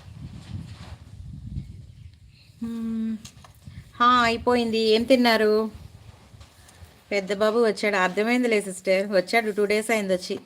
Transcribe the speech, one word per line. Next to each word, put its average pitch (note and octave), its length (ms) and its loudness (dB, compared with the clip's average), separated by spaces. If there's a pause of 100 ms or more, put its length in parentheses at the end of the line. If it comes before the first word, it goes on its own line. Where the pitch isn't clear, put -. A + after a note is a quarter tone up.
(2500)
హ్మ్. A3+ 500 -4 (880)
హా, A#3+ 100 6 (140)
అయిపోయింది. A#3 580 2 (140)
ఏం A3+ 80 4
తిన్నారు? A3+ 500 4 (1600)
పెద్ద G3 280 -2
బాబు G#3+ 280 2
వచ్చాడు. G#3 280 0
అర్థమైందిలే G#3+ 680 2
సిస్టర్, F#3+ 500 0
వచ్చాడు. G#3+ 400 2
టూ G3+ 140 0
డేస్ G#3+ 260 0
అయింది G3+ 220 0
వచ్చి. F3+ 220 -4 (100)